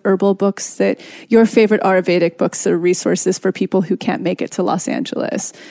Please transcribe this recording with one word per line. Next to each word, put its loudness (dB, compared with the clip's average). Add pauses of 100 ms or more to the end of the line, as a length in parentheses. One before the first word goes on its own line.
herbal 2
books -4
that, 0 (300)
your 6
favorite 4
Ayurvedic 2
books -2
or 2
resources 0
for -2
people 0
who -2
can't -4
make -4
it -6
to -4
Los -2
Angeles, -6 (180)